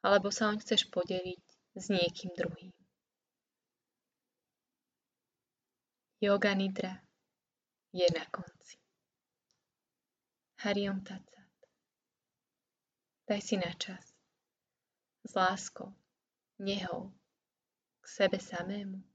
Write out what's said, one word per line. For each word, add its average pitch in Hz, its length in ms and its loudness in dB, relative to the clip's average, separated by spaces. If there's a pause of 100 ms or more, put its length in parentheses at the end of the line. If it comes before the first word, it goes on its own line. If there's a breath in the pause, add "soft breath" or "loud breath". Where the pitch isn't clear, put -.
alebo 202 300 6
sa 214 180 2
oň 214 140 -2
chceš - 240 2
podeliť 180 560 -4 (320)
s 185 160 -10
niekým 175 400 0
druhým. 175 420 -6 (3500)
Yoga 202 340 4
nidra 190 400 -2 (960)
je 180 160 4
na 165 240 2
konci. - 480 -14 (1800)
Hari 202 240 2
Om 196 160 -4
Tat 190 240 -12
Sat. - 300 -20 (1700)
Daj 208 160 0
si 196 160 0
na 175 160 -2
čas. - 400 -12 (1080)
S - 80 -16
láskou, 190 580 0 (680)
nehou, 190 500 -4 (880)
k - 60 -20
sebe 190 320 2
samému 190 640 -8 (120)